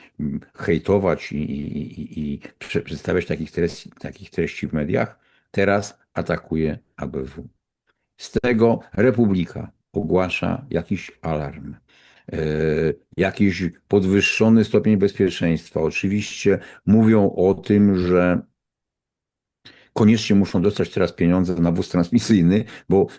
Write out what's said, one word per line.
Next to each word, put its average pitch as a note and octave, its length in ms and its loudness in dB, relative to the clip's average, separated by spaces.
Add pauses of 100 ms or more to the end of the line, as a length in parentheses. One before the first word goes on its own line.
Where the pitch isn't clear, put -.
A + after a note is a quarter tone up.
(200)
m, D2 200 -6 (140)
hejtować F2+ 800 0
i, C#2+ 40 -6
i, C#2+ 640 -8
i, D2+ 340 -8
i C#2 60 -12 (180)
prze-, - 240 -6
przedstawiać F2 440 -6
takich D#2 240 -8
treści, - 480 -6
takich - 320 -16
treści D#2+ 380 -6
w - 40 -8
mediach. D#2 460 -4 (320)
Teraz G2+ 480 -2 (160)
atakuje D#2+ 640 -4 (180)
A - 100 -10
B C2+ 180 -8
W. - 240 -16 (680)
Z - 140 -18
tego A#2 500 2 (120)
Republika G#2 800 0 (200)
ogłasza F2+ 800 -2
jakiś E2+ 420 -6 (100)
alarm, D2+ 520 -8 (580)
e, D#2+ 60 -6 (800)
jakiś F#2 460 0 (260)
podwyższony G2+ 760 4
stopień G#2+ 320 2
bezpieczeństwa. F2 840 0
Oczywiście G2 800 -2 (280)
mówią A2 460 4
o F#2+ 220 2
tym, G2+ 420 2
że F2+ 460 2 (1500)
koniecznie A2 440 2
muszą F#2+ 260 2
dostać G2 280 -2
teraz F#2 220 -2
pieniądze F2 420 0
na E2+ 180 0
wóz F2 160 -4
transmisyjny, G2 760 2 (240)
bo, F#2 180 4 (120)